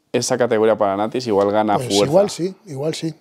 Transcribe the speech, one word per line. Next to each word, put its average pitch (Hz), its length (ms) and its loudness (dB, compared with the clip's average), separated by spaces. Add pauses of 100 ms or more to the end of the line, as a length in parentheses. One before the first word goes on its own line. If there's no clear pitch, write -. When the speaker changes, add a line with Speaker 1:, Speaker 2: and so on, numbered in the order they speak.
(120)
Speaker 1:
esa 120 260 -2
categoría 110 400 2
para 98 180 0
Natis 113 300 -4
igual 101 260 2
gana 107 240 2
Speaker 2:
Pues 120 120 -4
Speaker 1:
fuerza? 101 180 2
Speaker 2:
igual 185 240 2
sí, 185 240 -6 (120)
igual 151 280 -6
sí. 160 260 -6